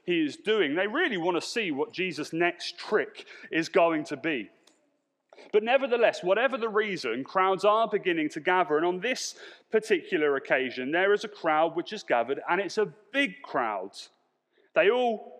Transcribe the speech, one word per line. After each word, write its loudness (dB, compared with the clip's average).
he 2
is -2
doing. 0
They 0
really 0
want 0
to 2
see -4
what -4
Jesus' -6
next -2
trick -4
is -2
going 2
to -8
be. -4
But 4
nevertheless, 2
whatever 2
the -2
reason, -2
crowds 0
are 4
beginning 0
to -8
gather. 2
And 2
on 0
this -4
particular 0
occasion, -2
there 2
is 2
a -8
crowd 0
which -6
is -10
gathered, 0
and 2
it's -4
a 0
big -2
crowd. -4
They 6
all -2